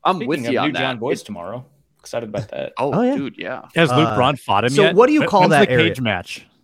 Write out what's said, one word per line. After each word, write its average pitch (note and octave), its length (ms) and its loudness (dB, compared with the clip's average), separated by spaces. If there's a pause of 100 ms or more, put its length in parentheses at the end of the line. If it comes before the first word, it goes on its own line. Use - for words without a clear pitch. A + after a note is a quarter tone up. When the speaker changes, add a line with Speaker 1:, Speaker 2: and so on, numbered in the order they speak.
Speaker 1:
I'm F#3 140 0
Speaker 2:
Speaking E3 100 -8
Speaker 1:
with C#3 200 -4
Speaker 2:
of - 40 -2
Speaker 1:
you B2 80 0
on G2+ 80 0
Speaker 2:
New D3+ 60 -4
Speaker 1:
that. E2+ 60 -2
Speaker 2:
John B2+ 200 -4
Boy's B2+ 220 -4
Speaker 1:
It - 60 -20
Speaker 2:
tomorrow. G2+ 380 -12 (340)
Excited A#2 300 -10
about G#2 200 -8
that. - 300 -10
Speaker 1:
Oh, C3+ 160 -2
Speaker 3:
Oh, G#3 80 0
yeah. B3+ 120 0
Speaker 1:
dude, C#3 220 -6
yeah. G2 240 -10 (140)
Speaker 4:
Has E3 160 2
Luke C#3 160 4
Speaker 3:
Uh, - 80 -2
Speaker 4:
Braun C3 200 2
fought G#2 280 0
him B2 80 2
Speaker 3:
so C#3 140 2
Speaker 4:
yet? E3+ 100 2
Speaker 3:
what A3+ 100 6
do D4+ 80 4
you D4+ 60 4
Speaker 4:
When, A3+ 100 0
Speaker 3:
call G3 120 4
Speaker 4:
when's F3+ 100 4
Speaker 3:
that D3 180 4
Speaker 4:
the B2+ 80 2
cage E3 220 0
Speaker 3:
area? - 20 -4
Speaker 4:
match? G2+ 460 -4 (160)